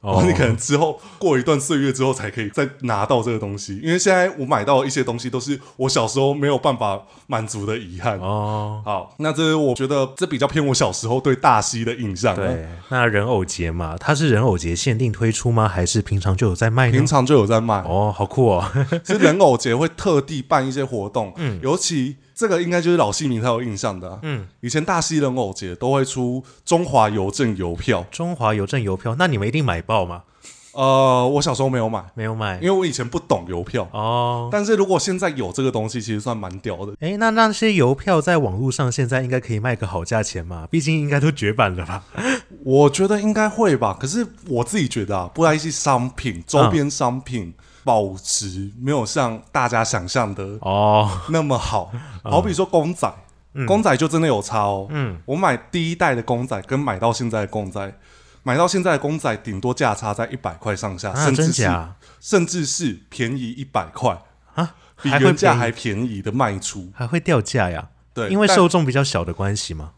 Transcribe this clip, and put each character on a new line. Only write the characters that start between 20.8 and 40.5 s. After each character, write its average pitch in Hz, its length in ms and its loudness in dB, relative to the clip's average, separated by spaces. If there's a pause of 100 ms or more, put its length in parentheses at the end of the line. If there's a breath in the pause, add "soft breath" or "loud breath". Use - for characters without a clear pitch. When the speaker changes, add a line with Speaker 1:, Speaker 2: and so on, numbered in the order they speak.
Speaker 2:
活 107 280 -4
动， 110 260 -4
Speaker 1:
嗯。 120 260 -4
Speaker 2:
尤 139 140 0
其 139 400 -2 (180 soft breath)
这 233 120 -2
个 175 160 2
应 175 80 -2
该 175 100 2
就 165 80 0
是 175 80 4
老 113 140 2
戏 147 160 -4
迷 120 140 0
才 117 80 0
有 117 120 0
印 113 160 -6
象 98 220 -4
的 90 100 -12
啊。 95 140 -12
Speaker 1:
嗯。 135 240 -8 (140)
Speaker 2:
以 120 100 -6
前 151 120 0
大 175 160 0
溪 160 200 0
人 135 180 0
偶 104 160 -4
节 92 220 -10
都 123 180 -2
会 139 100 2
出 127 400 -4 (220 loud breath)
中 170 180 2
华 127 280 4
邮 101 200 0
政 113 240 0
邮 87 200 -4
票。 90 360 -2
Speaker 1:
中 175 240 -6
华 110 200 0
邮 101 100 0
政 131 160 -2
邮 98 160 -2
票， 113 220 -4
那 180 80 2
你 120 100 0
们 101 120 0
一 - 20 0
定 147 140 0
买 85 180 0
爆 110 220 0
吗？ 87 180 -10 (500 loud breath)
Speaker 2:
呃， 131 540 4
我 139 160 2
小 139 100 -2
时 127 100 -4
候 135 60 2
没 131 100 0
有 110 100 0
买。 101 160 -6 (100)
Speaker 1:
没 113 80 -8
有 110 100 -4
买。 107 280 -4
Speaker 2:
因 - 20 -8
为 180 80 2
我 190 160 2
以 147 60 -2
前 123 140 -4
不 117 120 -4
懂 90 300 -2
邮 90 160 -6
票。 98 260 -4
Speaker 1:
哦。 120 600 -2
Speaker 2:
但 208 120 0
是 214 120 2
如 196 100 2
果 185 100 2
现 185 220 -2
在 180 120 -2
有 120 200 -4
这 131 140 -2
个 127 80 0
东 110 160 -4
西， 117 120 -6
其 107 140 -4
实 107 60 -2
算 117 160 -4
蛮 95 240 -10
屌 98 260 -8
的。 101 140 -12
Speaker 1:
诶， 175 160 -4
那 226 140 2
那 220 220 4
些 220 200 0
邮 135 200 4
票 165 280 2
在 170 180 2
网 101 180 0
络 127 140 -2
上 127 220 -2
现 127 160 -2
在 131 140 0
应 123 60 -6
该 127 120 0
可 120 120 -8
以 107 60 -2
卖 120 160 -2
个 110 100 -6
好 87 200 -6
价 110 180 0
钱 87 240 -6
嘛？ 85 240 -10